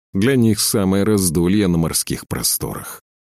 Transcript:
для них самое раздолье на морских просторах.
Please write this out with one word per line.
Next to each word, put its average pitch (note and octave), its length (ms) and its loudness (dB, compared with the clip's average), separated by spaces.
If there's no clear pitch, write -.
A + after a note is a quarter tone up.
для C3+ 240 2
них A2+ 240 2
самое G2 420 0
раздолье F#2+ 640 2
на F2 120 2
морских - 500 -4
просторах. - 720 -6